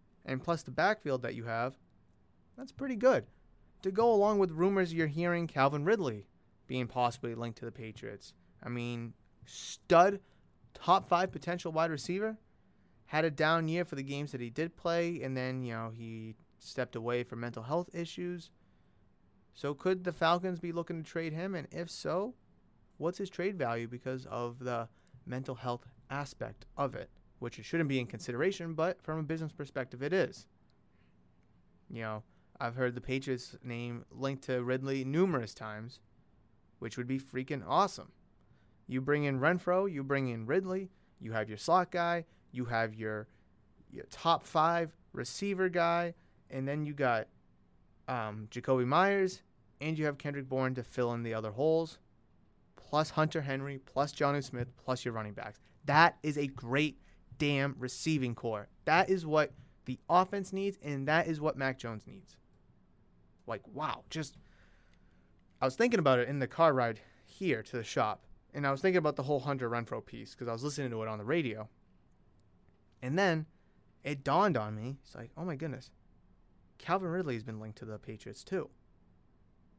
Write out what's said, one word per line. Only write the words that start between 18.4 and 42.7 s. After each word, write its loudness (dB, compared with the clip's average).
So -4
could 0
the -2
Falcons 2
be -6
looking -4
to -12
trade -4
him? -4
And -6
if -6
so, -4
what's -2
his -4
trade -2
value 0
because -6
of -6
the -4
mental -6
health -6
aspect -8
of -2
it? -12
Which -8
it -14
shouldn't 0
be 2
in -2
consideration, -2
but -2
from -4
a -2
business -4
perspective, -8
it 0
is. 2
You -8
know, -6
I've -2
heard 0
the -8
Patriots -4
name -8
linked -4
to 0
Ridley 0
numerous 2
times, -12
which -8
would -4
be 0
freaking -4
awesome. 2
You -2
bring 2
in 2
Renfrow, 2
you -4
bring 0
in -6
Ridley, -2
you -8
have 0
your -8
slot 4
guy, 0
you -4
have 0